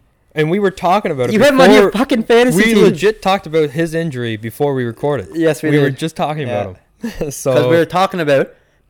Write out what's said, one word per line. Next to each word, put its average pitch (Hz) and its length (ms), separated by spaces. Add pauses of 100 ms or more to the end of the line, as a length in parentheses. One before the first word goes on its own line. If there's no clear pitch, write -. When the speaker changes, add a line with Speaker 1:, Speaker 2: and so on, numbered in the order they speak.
(340)
Speaker 1:
And 156 160
we 196 80
were 196 120
talking 185 420
about 123 160
it 214 60
Speaker 2:
You - 60
have 277 140
him 262 60
on - 120
your 202 180
Speaker 1:
before. 196 100
Speaker 2:
fucking 247 240
fantasy 240 320
Speaker 1:
We 220 180
Speaker 2:
team. 196 100
Speaker 1:
legit 185 360
talked 196 260
about 156 240
his 160 240
injury 123 440
before 139 360
we 127 100
recorded. 120 500
Speaker 2:
Yes, 160 280
we 156 80
Speaker 1:
We 147 80
were 143 120
Speaker 2:
did. 135 80
Speaker 1:
just 160 180
talking 151 320
Speaker 2:
Yeah. 123 140
Speaker 1:
about 95 140
him. - 540
<laughs> - 20
So - 200
Speaker 2:
'Cause 127 140
we 127 100
were 160 80
talking 185 360
about 139 340 (360)